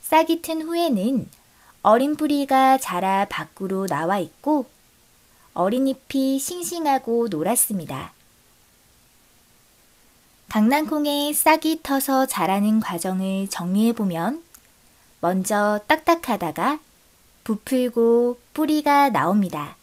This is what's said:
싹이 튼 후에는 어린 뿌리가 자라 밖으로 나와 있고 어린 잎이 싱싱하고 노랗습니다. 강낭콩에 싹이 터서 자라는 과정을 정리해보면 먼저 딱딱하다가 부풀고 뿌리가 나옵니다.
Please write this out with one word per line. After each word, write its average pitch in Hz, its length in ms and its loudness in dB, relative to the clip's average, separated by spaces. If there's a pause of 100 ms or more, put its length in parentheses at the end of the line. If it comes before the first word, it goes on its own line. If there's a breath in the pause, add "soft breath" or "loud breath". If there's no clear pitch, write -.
싹이 330 400 2
튼 320 200 -6
후에는 277 640 -2 (540 soft breath)
어린 254 340 4
뿌리가 269 600 2
자라 190 480 -2
밖으로 190 600 -6
나와 165 320 -2
있고 277 480 -2 (880 soft breath)
어린 240 340 0
잎이 269 500 -2
싱싱하고 277 880 -2
노랗습니다. 170 840 -4 (2250)
강낭콩에 294 840 0
싹이 311 500 2
터서 269 440 0
자라는 208 540 0
과정을 190 680 -4
정리해보면 202 920 -2 (800 soft breath)
먼저 208 680 0
딱딱하다가 269 920 0 (680)
부풀고 240 960 0 (160)
뿌리가 294 560 2
나옵니다. 165 720 0